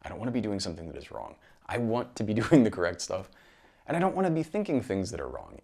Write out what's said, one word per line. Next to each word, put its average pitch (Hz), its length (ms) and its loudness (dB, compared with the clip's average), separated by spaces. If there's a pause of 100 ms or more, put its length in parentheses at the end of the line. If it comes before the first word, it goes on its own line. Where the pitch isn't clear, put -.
I - 60 -10
don't 80 100 -10
wanna 120 120 -4
be 120 100 0
doing 101 180 -2
something 85 280 -8
that 78 100 -12
is - 140 -16
wrong. - 240 -12 (320)
I 123 100 -4
want 120 380 -2
to 117 80 -4
be 107 100 0
<laughs> 113 80 2
doing 131 220 10
the 107 80 4
correct 90 300 -2
stuff, 95 280 -6 (580)
and 156 100 0
I - 20 0
don't 185 160 2
wanna 190 160 2
be 160 120 0
thinking 170 380 -2
things 95 300 -2
that 80 80 -8
are 67 80 -6
wrong 52 360 -12